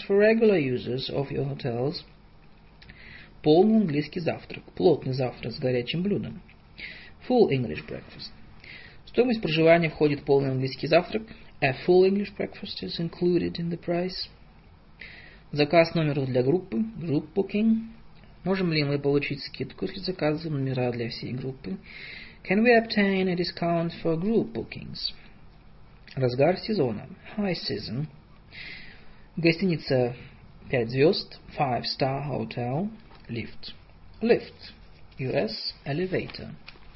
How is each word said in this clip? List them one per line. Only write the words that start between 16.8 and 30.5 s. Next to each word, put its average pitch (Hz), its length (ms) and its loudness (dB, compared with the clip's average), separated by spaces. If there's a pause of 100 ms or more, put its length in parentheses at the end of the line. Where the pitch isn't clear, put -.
group 156 360 -2
booking. 220 560 2 (560)
Можем 185 260 2
ли 151 140 2
мы 143 120 2
получить 143 460 0
скидку, - 420 -8
если - 140 -6
заказываем 156 640 -2
номера 127 300 0
для 117 160 -4
всей - 240 -10
группы? 131 440 -8 (680)
Can 208 180 2
we 247 80 6
obtain 202 560 4
a 175 80 0
discount 170 560 -2 (100)
for 165 140 0
group 202 380 0
bookings? - 580 -8 (1040)
Разгар 135 440 2
сезона, 127 500 -2 (260)
high 196 200 -2
season. 117 520 -6 (1300)
Гостиница 156 800 2 (540)